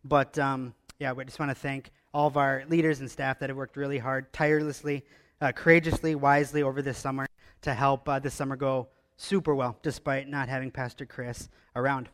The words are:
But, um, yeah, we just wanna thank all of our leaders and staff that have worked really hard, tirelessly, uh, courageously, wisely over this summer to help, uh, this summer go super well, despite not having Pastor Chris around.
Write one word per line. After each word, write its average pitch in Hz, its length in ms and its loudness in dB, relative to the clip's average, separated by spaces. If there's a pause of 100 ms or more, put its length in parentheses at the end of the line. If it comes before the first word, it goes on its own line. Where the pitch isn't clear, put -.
But, 139 340 2
um, 131 360 -2 (260)
yeah, 135 140 -4
we 131 100 -10
just 131 160 -16
wanna 143 160 -2
thank 139 360 -10 (220)
all 147 140 2
of 139 80 0
our 135 320 2
leaders 160 320 2
and 135 100 -10
staff 135 300 -4
that 139 100 -6
have 135 60 -8
worked 135 220 -10
really 139 220 -4
hard, 131 340 -4
tirelessly, 151 720 0 (340)
uh, 135 140 0
courageously, 160 640 4
wisely 143 480 4
over 135 180 -2
this 135 160 -4
summer 135 300 -6 (340)
to 143 120 -2
help, 135 360 0
uh, 135 100 0
this 131 140 -4
summer 135 240 -4
go 131 320 -2 (260)
super 160 400 0
well, 123 280 -2
despite 135 440 -4
not 139 220 -4
having 131 200 -4
Pastor 131 360 -8
Chris - 420 -10 (260)
around. 131 400 -2